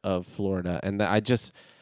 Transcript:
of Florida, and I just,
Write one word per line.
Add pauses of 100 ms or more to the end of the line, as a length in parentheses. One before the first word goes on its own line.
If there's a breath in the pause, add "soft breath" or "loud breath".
of
Florida,
and
I
just, (300 soft breath)